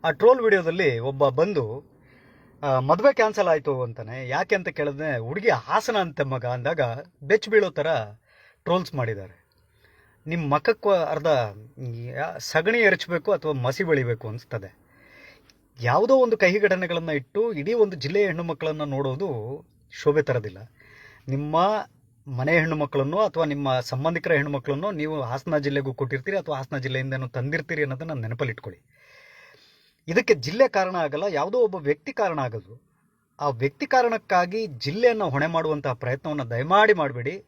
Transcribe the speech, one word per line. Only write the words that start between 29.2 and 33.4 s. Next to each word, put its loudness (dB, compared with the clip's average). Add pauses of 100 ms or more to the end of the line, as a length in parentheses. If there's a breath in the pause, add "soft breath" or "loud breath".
ಇದಕ್ಕೆ 4
ಜಿಲ್ಲೆ 2
ಕಾರಣ -2
ಆಗಲ್ಲ, -2
ಯಾವುದೋ 0
ಒಬ್ಬ 2
ವ್ಯಕ್ತಿ -4
ಕಾರಣ 0
ಆಗೋದು. -8 (600)